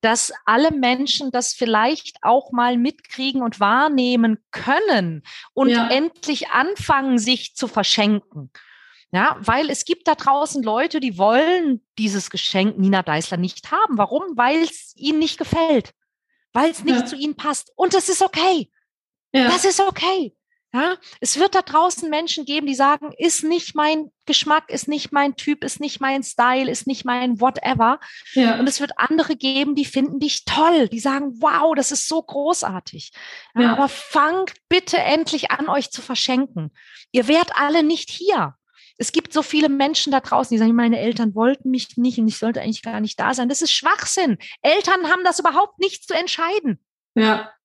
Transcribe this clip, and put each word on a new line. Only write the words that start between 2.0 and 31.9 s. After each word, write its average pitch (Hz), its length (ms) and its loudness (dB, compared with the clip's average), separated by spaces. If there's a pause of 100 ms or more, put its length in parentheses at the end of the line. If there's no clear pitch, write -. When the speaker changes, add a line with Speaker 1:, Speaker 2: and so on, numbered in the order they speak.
Speaker 1:
auch 262 300 2
mal 240 240 2
mitkriegen 262 680 -2
und 226 160 -4
wahrnehmen 247 920 2
können 247 720 0 (320)
und 262 160 4
Speaker 2:
Ja. 233 180 2
Speaker 1:
endlich 285 640 -2
anfangen, 269 680 0
sich 233 380 -2
zu 262 120 -4
verschenken. 208 800 0 (640)
Ja, 208 260 2
weil 254 320 0
es 277 140 -6
gibt - 240 -4
da 311 80 2
draußen 285 480 0
Leute, 254 340 -2
die 254 200 -4
wollen 269 680 2 (120)
dieses 202 320 -4
Geschenk 190 500 0
Nina 190 240 2
Deißler 165 320 -4
nicht 175 340 -6
haben. 349 260 0
Warum? 262 280 0 (120)
Weil's 294 600 0
ihnen 302 240 -2
nicht 320 180 -2
gefällt. 320 540 0 (600)
Weil's 320 300 0
nicht 262 160 2
Speaker 2:
Ja. 240 80 -2
Speaker 1:
zu - 80 -10
ihnen 285 220 -6
passt. - 400 -6
Und 370 180 0
das 370 140 2
ist 381 140 0
okay. 349 500 0 (600)
Speaker 2:
Ja. 262 140 4
Speaker 1:
Das 349 180 2
ist 381 160 2
okay. 370 540 0 (380)
Ja, 320 240 -2 (240)
es 269 180 -2
wird 370 160 2
da 370 80 4
draußen 330 480 0
Menschen 311 340 -4
geben, 285 220 -4
die 277 80 -2
sagen, 285 420 2
„Ist - 280 0
nicht 330 320 -2
mein 302 340 0 (160)
Geschmack, 302 420 0
ist - 200 -8
nicht 285 240 -6
mein 285 240 0
Typ, 294 260 -4
ist - 160 -8
nicht 285 220 -8
mein 269 240 -2
Style, 254 440 0
ist - 200 -6
nicht 269 160 -6
mein 247 360 -2
whatever.“ 247 600 2 (320)
Speaker 2:
Ja. 233 260 4
Speaker 1:
Und 254 100 2
es - 120 -2
wird 277 160 -4
andere 311 400 0
geben, 269 400 0
die 285 80 2
finden 269 340 -2
dich 285 260 -4
toll, 311 440 4
die 226 100 -6
sagen, 269 420 -4
„Wow, 302 360 2
das 285 160 -2